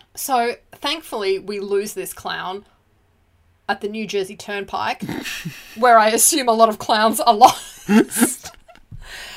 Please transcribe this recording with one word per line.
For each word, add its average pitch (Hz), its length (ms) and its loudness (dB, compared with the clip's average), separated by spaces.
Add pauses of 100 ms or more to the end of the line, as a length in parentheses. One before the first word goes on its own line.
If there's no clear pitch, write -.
(160)
So, 240 400 -2 (180)
thankfully, 240 680 -4
we 202 200 -10
lose 202 340 -4
this 175 200 -10
clown 180 520 -10 (1000)
at 202 140 -4
the 208 80 -8
New 214 180 -8
Jersey 196 300 -6
Turnpike, 208 640 -8 (400)
<laughs> - 340 -16
where 233 220 6
I 214 120 6
assume 247 400 2
a 226 40 4
lot 226 160 6
of 214 100 -6
clowns 220 400 0
are 233 140 4
lost. - 560 2
<laughs> - 640 2 (800)